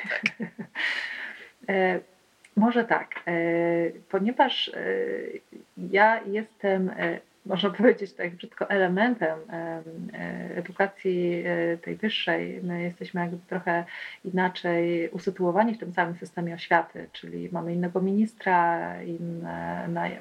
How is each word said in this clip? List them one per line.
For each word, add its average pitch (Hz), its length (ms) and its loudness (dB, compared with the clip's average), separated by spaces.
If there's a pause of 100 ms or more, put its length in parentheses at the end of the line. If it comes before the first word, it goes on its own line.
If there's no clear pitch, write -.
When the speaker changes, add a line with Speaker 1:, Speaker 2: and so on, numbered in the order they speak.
Speaker 1:
tak. - 120 -4 (280)
Speaker 2:
<laughs> - 0 - (1200)
E, 185 300 4 (560)
może 233 280 6
tak, - 320 0 (120)
e, 175 40 0 (800)
ponieważ, 240 580 2
e, - 140 -8 (960)
ja 202 480 4
jestem, 196 640 0
e, 170 300 -2 (300)
można 190 200 2
powiedzieć 202 440 4
tak 175 220 -6
brzydko, - 340 -6
elementem, 190 680 2 (100)
em, 165 340 -6 (300)
e, 175 440 -8
edukacji, 180 880 0
e, 170 320 0
tej 170 180 -8
wyższej. 175 680 -2
My 175 200 -4
jesteśmy 175 380 -6
jakby 175 160 -4 (120)
trochę 170 360 0 (400)
inaczej 170 840 2
usytuowani 190 680 0
w - 40 -10
tym 175 140 -8
całym 170 220 0
systemie 170 380 -6
oświaty, 170 580 0
czyli 170 400 -10
mamy 170 220 -4
innego 175 280 0
ministra, 180 920 2 (100)
inne, 170 840 -6
na 170 220 -2 (120)